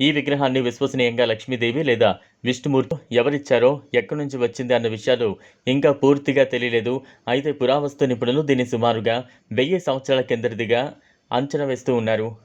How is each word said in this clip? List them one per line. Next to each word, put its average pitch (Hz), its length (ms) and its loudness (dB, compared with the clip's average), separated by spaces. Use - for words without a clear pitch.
ఈ 147 120 2
విగ్రహాన్ని 139 480 0
విశ్వసనీయంగా 123 640 0
లక్ష్మీదేవి 117 600 -2
లేదా 113 340 2
విష్ణుమూర్తి 131 520 -2
ఎవరిచ్చారో, 131 680 2
ఎక్కడి 123 260 -2
నుంచి 135 160 -6
వచ్చింది 120 380 -2
అన్న 117 140 0
విషయాలు 110 480 0
ఇంకా 139 240 4
పూర్తిగా 139 520 2
తెలియలేదు. 120 580 -2
అయితే 139 240 0
పురావస్తు 139 520 0
నిపుణులు 123 380 0
దీన్ని 131 240 0
సుమారుగా 117 580 0
వెయ్యి 147 280 0
సంవత్సరాల 135 400 -2
కిందటిదిగా 117 720 -2
అంచనా 139 320 -2
వేస్తూ 127 300 -2
ఉన్నారు. 110 500 -2